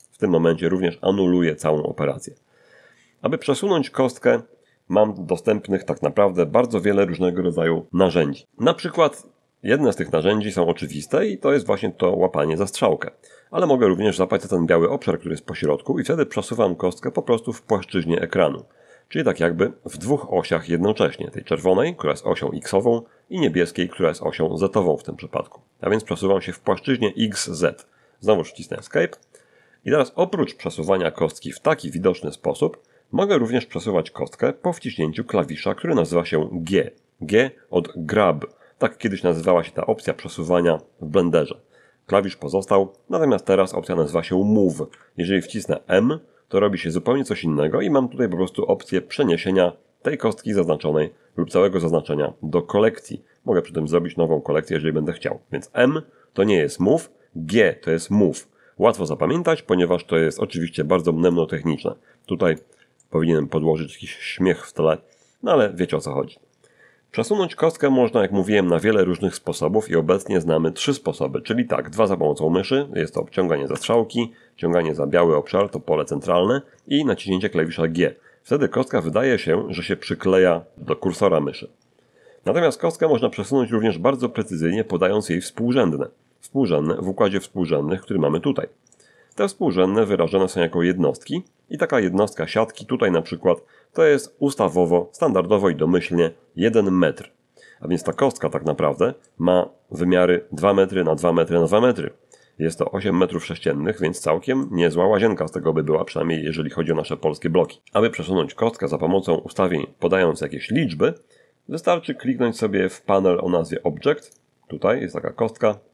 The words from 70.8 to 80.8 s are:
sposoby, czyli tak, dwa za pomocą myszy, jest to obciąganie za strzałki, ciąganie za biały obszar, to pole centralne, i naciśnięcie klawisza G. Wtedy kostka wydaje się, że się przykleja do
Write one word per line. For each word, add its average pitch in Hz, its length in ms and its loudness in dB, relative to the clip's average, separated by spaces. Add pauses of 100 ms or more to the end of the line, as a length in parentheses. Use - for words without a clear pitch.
sposoby, 69 480 -4
czyli 117 260 -2
tak, - 220 -4
dwa 104 180 2
za 92 100 0
pomocą 78 320 0
myszy, 131 460 0
jest 78 180 -4
to 82 80 -2
obciąganie 82 460 -2
za - 80 -4
strzałki, 113 560 0 (240)
ciąganie 85 400 0
za 71 120 -2
biały 82 280 4
obszar, 95 340 0
to 87 100 -8
pole 78 260 0
centralne, 90 560 0 (260)
i 143 180 0
naciśnięcie 95 440 -2
klawisza 82 380 -2
G. 82 280 0 (280)
Wtedy 143 260 0
kostka 127 320 -2
wydaje 120 380 0
się, 85 300 0
że 87 140 -8
się 98 120 -2
przykleja 90 640 2 (160)
do - 180 -4